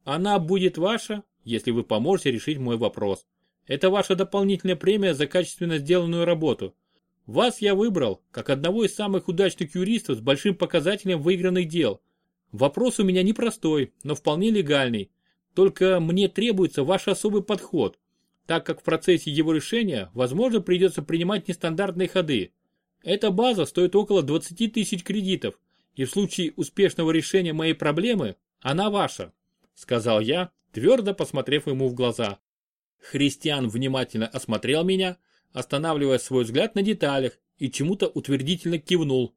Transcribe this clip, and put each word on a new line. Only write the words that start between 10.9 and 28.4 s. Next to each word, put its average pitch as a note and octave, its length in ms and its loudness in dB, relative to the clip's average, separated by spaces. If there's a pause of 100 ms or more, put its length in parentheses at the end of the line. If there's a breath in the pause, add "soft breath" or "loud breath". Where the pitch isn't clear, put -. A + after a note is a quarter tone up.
выигранных F3+ 480 0
дел. D3+ 320 0 (520)
Вопрос F#3+ 480 0
у G#3 40 4
меня F#3 200 4
непростой, G3 680 0 (100)
но D3 100 -2
вполне E3+ 380 0
легальный. C#3 580 0 (460)
Только F#3 440 4
мне F3 300 2
требуется F#3+ 540 0
ваш F#3+ 240 0
особый G3+ 340 0
подход, - 560 -2 (480)
так E3 220 -2
как D#3 140 -6
в - 20 -20
процессе D#3+ 480 0
его D#3 200 2
решения, D#3 640 -2
возможно, F3+ 480 0
придётся F3+ 400 0
принимать E3+ 460 -2
нестандартные F3 600 -4
ходы. D#3 440 -2 (500)
Эта G3+ 300 0
база G#3 340 2
стоит F3+ 300 2
около G3+ 260 2
двадцати D#3+ 460 -2
тысяч G#3 360 -4
кредитов, F#3 560 -4 (360)
и C3+ 100 -4
в - 60 -6
случае F#3 440 -2
успешного E3 540 0
решения D#3+ 440 0
моей D#3+ 200 0
проблемы, D#3+ 600 -2 (260)